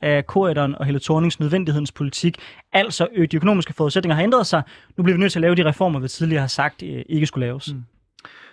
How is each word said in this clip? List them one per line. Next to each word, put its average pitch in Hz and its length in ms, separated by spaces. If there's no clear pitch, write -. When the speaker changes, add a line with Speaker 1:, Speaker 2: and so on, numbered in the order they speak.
Speaker 1:
af 147 200
Corydon 147 520
og 139 100
Helle 143 160
Thornings 160 400
nødvendighedens 151 520
politik? 156 460
Altså, 190 400
øh, 170 180
de 160 60
økonomiske 175 360
forudsætninger 160 420
har 160 80
ændret 233 240
sig. 156 160
Nu 185 80
bliver 180 120
vi 175 40
nødt 196 120
til 175 60
at - 20
lave 170 140
de 175 100
reformer, 156 360
vi 131 80
tidligere 160 320
har 135 80
sagt, 143 340
øh, 139 260
ikke 151 180
skulle 127 200
laves. 139 280
Speaker 2:
Mm. 127 80